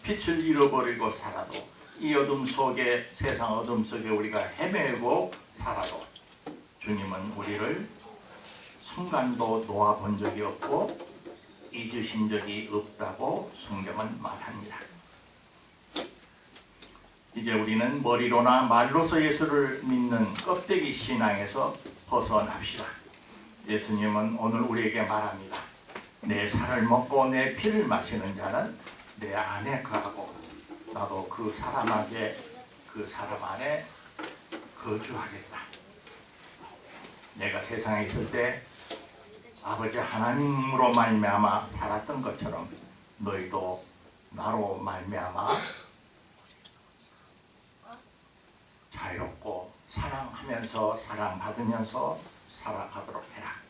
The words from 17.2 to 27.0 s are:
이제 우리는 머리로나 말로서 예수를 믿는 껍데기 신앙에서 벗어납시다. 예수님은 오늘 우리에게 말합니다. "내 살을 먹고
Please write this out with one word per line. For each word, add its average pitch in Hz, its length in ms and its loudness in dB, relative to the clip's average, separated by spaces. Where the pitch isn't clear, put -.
이제 113 200 -2
우리는 113 500 2
머리로나 123 600 6
말로서 131 580 6
예수를 143 600 4
믿는 120 520 4
껍데기 180 580 2
신앙에서 113 840 2
벗어납시다. - 800 2
예수님은 107 720 2
오늘 117 240 2
우리에게 110 420 2
말합니다. 98 540 -2
"내 104 260 2
살을 120 360 2
먹고 131 460 6